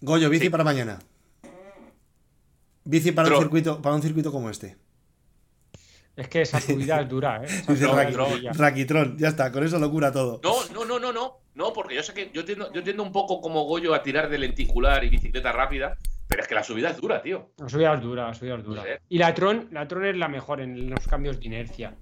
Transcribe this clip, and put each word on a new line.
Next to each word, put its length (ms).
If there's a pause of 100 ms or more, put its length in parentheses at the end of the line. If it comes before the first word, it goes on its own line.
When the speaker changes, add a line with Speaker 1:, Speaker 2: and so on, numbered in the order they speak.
Speaker 1:
Goyo, 280
bici 180
Speaker 2:
Sí. 40
Speaker 1:
para 140
mañana. 340 (1900)
Bici 280
para 160
un 40
Speaker 2:
Tron. 100
Speaker 1:
circuito, 400
para 120
un 80
circuito 280
como 200
este. 260 (1400)
Speaker 3:
Es 120
que 140
esa 180
subida 400
es 80
dura, 340
¿eh? 40
Esa 260
Speaker 1:
<laughs> 0
Dice 140
Speaker 3:
subida 0
Speaker 2:
Tron, 140
Speaker 3:
es 60
Speaker 1:
Raki-, 80
Speaker 2:
Tron. 160
Speaker 3:
durilla. 220
Speaker 1:
Rakitrón, 680
ya 100
está, 220
con 140
eso 140
lo 120
cura 220
todo. 320
Speaker 2:
No, 100 (180)
no, 120
no, 140
no, 140
no. 260 (160)
No, 180
porque 220
yo 80
sé 100
que 200
yo 80
entiendo, 320
yo 80
entiendo 220
un 100
poco 280
como 240
Goyo 300
a 80
tirar 260
de 100
lenticular 680
y 40
bicicleta 440
rápida, 440 (320)
pero 140
es 60
que 80
la 80
subida 260
es 100
dura, 220
tío. 360
Speaker 3:
La 100
subida 260
es 60
dura, 260
la 80
subida 220
es 80
dura. 180
Speaker 2:
No 60
sé. 200
Speaker 3:
Y 100
la 160
Tron, 360
la 180
Tron 160
es 120
la 120
mejor 320
en 300
los 160
cambios 340
de 60
inercia. 560